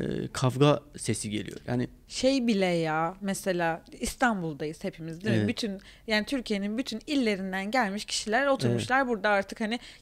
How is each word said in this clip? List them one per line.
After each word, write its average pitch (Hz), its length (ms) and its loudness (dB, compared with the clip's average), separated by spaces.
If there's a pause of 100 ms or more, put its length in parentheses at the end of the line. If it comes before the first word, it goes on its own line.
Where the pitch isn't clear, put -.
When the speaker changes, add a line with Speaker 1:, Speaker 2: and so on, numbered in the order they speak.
(320)
Speaker 1:
kavga 131 480 4 (160)
sesi 110 340 -4
geliyor. 104 280 -6 (100)
Yani 123 200 0 (200)
Speaker 2:
Şey 262 380 2
bile 196 200 4
ya, 165 540 0
mesela 180 600 -2 (180)
İstanbul'dayız 165 840 -2
hepimiz, 165 400 -8
değil 214 100 2
mi? 110 40 4
Speaker 1:
Evet. 104 100 4
Speaker 2:
Bütün, 202 320 -4 (260)
yani 214 200 0
Türkiye'nin 214 520 -2
bütün 262 280 -4
illerinden 196 640 0
gelmiş 214 340 0
kişiler 247 420 0
oturmuşlar 247 520 2
Speaker 1:
Evet. 269 100 2
Speaker 2:
burada 214 200 0
artık 196 320 0
hani 226 180 -2 (240)